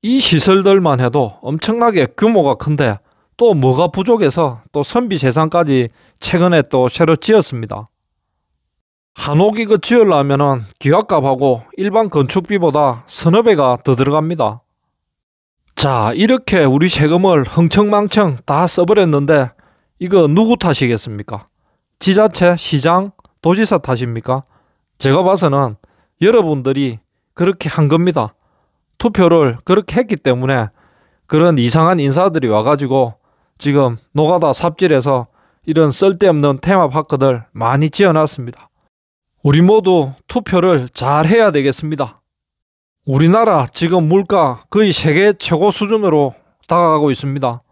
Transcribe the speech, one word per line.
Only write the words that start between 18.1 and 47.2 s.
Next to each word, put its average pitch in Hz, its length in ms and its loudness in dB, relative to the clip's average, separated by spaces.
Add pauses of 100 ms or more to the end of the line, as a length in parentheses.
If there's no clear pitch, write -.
다 151 200 0
써버렸는데 160 840 0 (480)
이거 175 300 2
누구 220 280 2
탓이겠습니까? 117 920 -4 (500)
지자체, 190 580 2
시장, 170 540 -2 (320)
도지사 196 360 0
탓입니까? 123 680 -6 (540)
제가 143 240 0
봐서는 143 540 0 (440)
여러분들이 139 760 0 (360)
그렇게 175 340 -2
한 147 200 0
겁니다. 160 460 0 (640)
투표를 165 680 2
그렇게 180 360 -2
했기 214 160 -4
때문에 127 520 -2 (580)
그런 160 320 2
이상한 160 400 2
인사들이 147 500 0
와가지고 127 680 0 (440)
지금 139 380 0 (160)
노가다 156 400 0
삽질해서 143 760 0 (400)
이런 160 240 2
쓸데없는 160 680 0
테마파크들 139 920 -2
많이 135 380 -2
지어놨습니다. 156 800 -2 (720)
우리 143 180 2
모두 180 520 2 (160)
투표를 180 680 -2
잘 147 320 -2
해야 214 240 2
되겠습니다. 143 680 -4 (840)
우리나라 165 680 2
지금 170 360 -2
물가 175 600 0
거의 202 220 2
세계 175 400 0
최고 190 400 -2
수준으로 190 600 -2 (340)
다가가고 156 420 0
있습니다. 131 600 -6